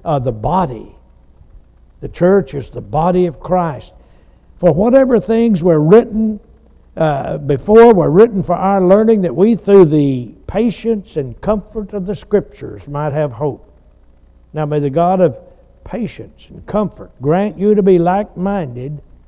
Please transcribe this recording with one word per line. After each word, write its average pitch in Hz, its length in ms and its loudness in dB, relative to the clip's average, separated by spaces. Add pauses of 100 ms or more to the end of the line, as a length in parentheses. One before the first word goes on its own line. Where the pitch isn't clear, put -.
uh, 147 140 -2
the 123 120 -4
body. 120 640 -4 (1040)
The 135 80 -12
church 185 460 0
is 139 160 -10
the 113 120 -14
body 170 440 -2
of - 160 -8
Christ. 165 520 -6 (640)
"For 175 160 2
whatever 240 460 2
things 226 420 0
were 160 200 2
written, 214 580 2 (560)
uh, 151 420 -2
before 202 560 4
were 156 160 2
written 196 320 4
for 170 140 -2
our 190 260 0
learning, 208 400 4
that 160 140 -4
we 208 200 2
through 196 300 6
the 139 480 0 (140)
patience 214 680 -4
and 131 240 -8
comfort 214 520 -6
of 196 120 -8
the 190 100 -6
Scriptures - 720 -6
might 143 260 -6
have 147 200 -4
hope. 127 360 -8 (840)
Now 156 120 -6
may 147 140 -2
the 143 100 -2
God 175 300 0
of 165 200 0 (460)
patience - 640 -12
and - 160 -20
comfort 196 460 -6 (100)
grant 170 360 -2
you 208 180 2
to 202 80 2
be 185 160 4
like-minded 170 1040 -4 (260)